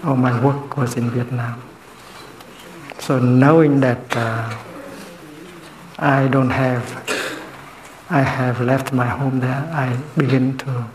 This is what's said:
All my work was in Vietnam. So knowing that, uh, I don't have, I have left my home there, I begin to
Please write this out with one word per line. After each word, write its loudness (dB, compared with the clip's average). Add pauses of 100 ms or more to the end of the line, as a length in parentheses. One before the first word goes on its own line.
All 2
my 2
work 0
was -2
in 0
Vietnam. -4 (1400)
So 0
knowing 6
that, 2 (140)
uh, -4 (1400)
I 4
don't 4
have, 0 (1300)
I 2
have 0
left 0
my 2
home 0
there, -2 (100)
I -2 (220)
begin 2
to -4 (100)